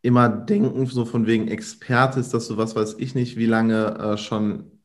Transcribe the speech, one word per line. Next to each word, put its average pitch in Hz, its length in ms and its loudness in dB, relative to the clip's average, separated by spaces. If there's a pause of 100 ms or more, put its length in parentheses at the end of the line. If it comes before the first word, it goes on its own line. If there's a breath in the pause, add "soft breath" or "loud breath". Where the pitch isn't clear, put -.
immer 123 280 6
denken, 131 560 0
so 127 200 -2
von 113 220 0
wegen 110 220 2
Experte 131 680 0
ist, 123 140 -4
dass 117 140 -2
du, 107 100 -4
was 110 180 -2
weiß 107 240 -2
ich 127 160 -6
nicht, 120 220 -2
wie 113 80 0
lange, 110 540 2
äh, 104 180 -2
schon 107 540 -4 (140)